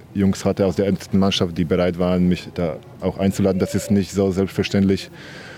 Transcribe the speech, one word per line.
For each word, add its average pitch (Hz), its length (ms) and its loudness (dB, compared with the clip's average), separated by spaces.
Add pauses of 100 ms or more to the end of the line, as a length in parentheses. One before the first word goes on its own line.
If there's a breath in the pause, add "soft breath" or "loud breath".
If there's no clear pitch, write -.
(140)
Jungs 98 320 0
hatte 98 220 2
aus 87 80 0
der 98 100 2
ersten 98 320 -2
Mannschaft, 95 400 0
die 90 80 2
bereit 90 320 0
waren, 90 300 2
mich 90 260 0
da 85 240 -4 (240)
auch 92 160 -2
einzuladen. 95 420 2
Das - 140 0
ist 98 160 -2
nicht 101 220 2
so 98 200 2
selbstverständlich. 98 800 0 (480 loud breath)